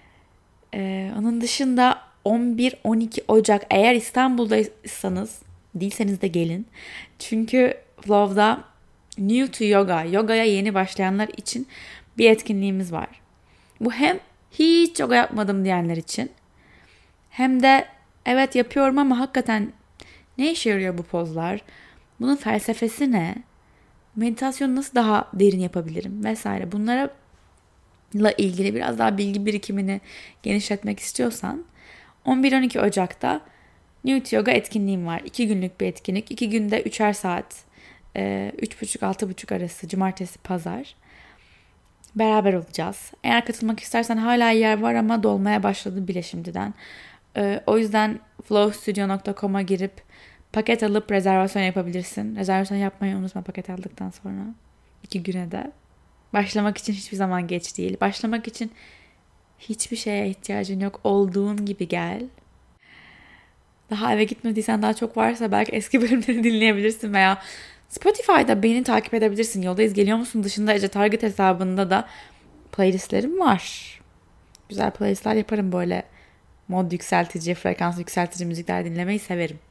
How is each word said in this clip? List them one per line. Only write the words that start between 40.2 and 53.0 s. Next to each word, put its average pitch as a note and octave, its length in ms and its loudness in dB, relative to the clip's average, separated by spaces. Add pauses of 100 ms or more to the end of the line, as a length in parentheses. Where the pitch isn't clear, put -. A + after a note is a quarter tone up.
pazar. F3+ 560 -8 (1200)
Beraber G#3+ 380 4
olacağız. E3+ 580 -6 (120)
Eğer A#3 220 2
katılmak A3 340 -4
istersen A#3 380 -2
hala A#3 320 2
yer A3 320 4
var A#3 120 2
ama A3+ 300 2
dolmaya G#3 400 2
başladı G3 440 -4
bile F3+ 140 -4
şimdiden. F3 520 -8 (640)
E, G3+ 300 0
o G#3+ 100 4
yüzden G#3+ 420 0 (280)
flowstudio G#3 600 0
nokta G3 300 -4
com'a G3 240 -2
girip F#3+ 300 -2 (600)
paket A3+ 300 0
alıp G#3 280 0
rezervasyon F#3+ 520 2
yapabilirsin. F#3 720 -4
Rezervasyon G3 420 0
yapmayı G3 380 -2